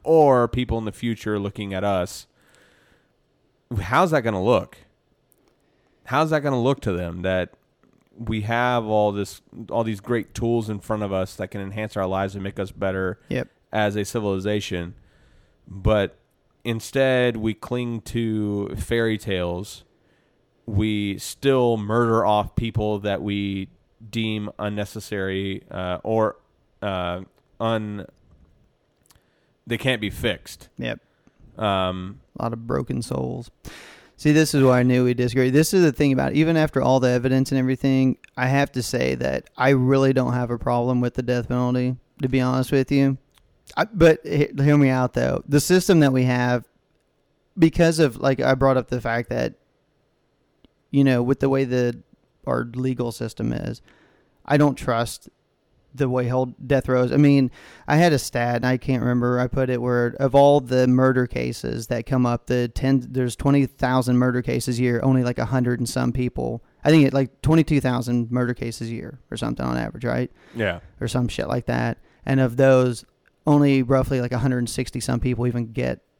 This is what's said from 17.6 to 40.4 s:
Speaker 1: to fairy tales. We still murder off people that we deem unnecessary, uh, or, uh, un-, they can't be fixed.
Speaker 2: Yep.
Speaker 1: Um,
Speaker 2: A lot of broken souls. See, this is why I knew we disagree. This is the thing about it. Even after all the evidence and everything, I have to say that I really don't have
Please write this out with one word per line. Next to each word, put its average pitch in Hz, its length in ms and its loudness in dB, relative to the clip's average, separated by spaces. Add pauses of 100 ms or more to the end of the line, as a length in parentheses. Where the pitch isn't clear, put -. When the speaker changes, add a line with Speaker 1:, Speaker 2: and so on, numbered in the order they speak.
Speaker 1:
to 107 760 -2
fairy 113 420 -2
tales. 90 680 -6 (800)
We 104 520 -2
still 127 600 0
murder 113 480 0
off 104 300 0
people 107 440 -4
that 98 220 -4
we 101 480 -4 (400)
deem 107 400 -4 (100)
unnecessary, 101 1120 -6
uh, 90 320 -6
or, 110 320 0 (460)
uh, 92 400 -6 (380)
un-, 107 460 -4 (1600)
they 117 120 -4
can't 127 240 -2
be 104 80 -2
fixed. - 680 -8
Speaker 2:
Yep. 120 220 -8 (580)
Speaker 1:
Um, 95 600 -4 (180)
Speaker 2:
A - 60 -6
lot 117 100 -4
of 117 140 -12
broken 131 340 -4
souls. 127 500 -8 (640)
See, - 160 2
this 151 220 4
is 143 100 4
why 127 180 6
I - 20 4
knew 127 220 4
we 123 80 2
disagree. 123 360 0
This 151 240 4
is 190 100 6
the 156 80 6
thing 143 200 0
about 135 220 0
it. - 40 2
Even 160 200 2
after 151 240 0
all 131 180 2
the 123 100 2
evidence 127 420 0
and 135 80 0
everything, 131 580 2 (180)
I 127 120 -2
have 139 260 0
to 127 100 -4
say 127 320 -2
that 127 420 -4
I 131 120 2
really 135 440 4
don't 127 200 0
have 123 180 -2